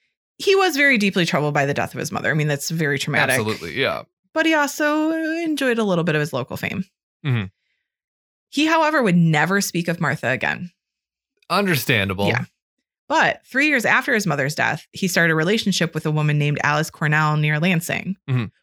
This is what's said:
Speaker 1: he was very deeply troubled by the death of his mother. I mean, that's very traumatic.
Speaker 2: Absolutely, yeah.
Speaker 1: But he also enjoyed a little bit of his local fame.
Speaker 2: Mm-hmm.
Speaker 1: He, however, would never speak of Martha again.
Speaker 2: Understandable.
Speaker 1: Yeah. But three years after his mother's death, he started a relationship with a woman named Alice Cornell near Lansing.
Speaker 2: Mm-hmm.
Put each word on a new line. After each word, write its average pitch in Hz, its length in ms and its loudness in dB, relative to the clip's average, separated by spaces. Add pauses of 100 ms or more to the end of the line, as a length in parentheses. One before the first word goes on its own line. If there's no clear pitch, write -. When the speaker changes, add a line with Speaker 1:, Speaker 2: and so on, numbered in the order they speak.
(380)
Speaker 1:
he 392 180 2
was 381 220 2
very 277 200 4
deeply 196 280 2
troubled 151 280 0
by 147 120 2
the 139 80 -2
death 95 200 -4
of - 60 -8
his - 120 -6
mother. - 180 -2
I 131 60 0
mean, 151 120 0
that's 143 220 -4
very 151 300 -2
traumatic. 135 360 0
Speaker 2:
Absolutely, 107 440 -4
yeah. 87 240 -2 (300)
Speaker 1:
But 320 120 0
he 320 80 2
also 302 580 0
enjoyed 311 680 -2
a 226 40 0
little 180 200 0
bit 165 120 0
of 151 40 0
his 147 140 -2
local 123 240 -6
fame. - 280 -6 (400)
Speaker 2:
Mm-hmm. 120 200 0 (1040)
Speaker 1:
He, 294 160 0
however, 311 360 4
would 190 160 4
never 165 440 4
speak 170 260 -4
of 170 120 -4
Martha 147 300 -2
again. 127 420 -4 (800)
Speaker 2:
Understandable. 117 800 0
Speaker 1:
Yeah. - 180 0 (640)
But 277 360 0
three 277 220 0
years 262 180 0
after 254 280 2
his 214 120 0
mother's 147 300 0
death, 120 360 -2
he - 160 -4
started 170 260 2
a - 20 2
relationship 185 580 0
with 156 120 -6
a 156 60 0
woman 151 260 0
named 147 260 0
Alice 151 260 0
Cornell 151 480 0
near 151 220 0
Lansing. 175 560 -2 (140)
Speaker 2:
Mm-hmm. 127 160 0 (180)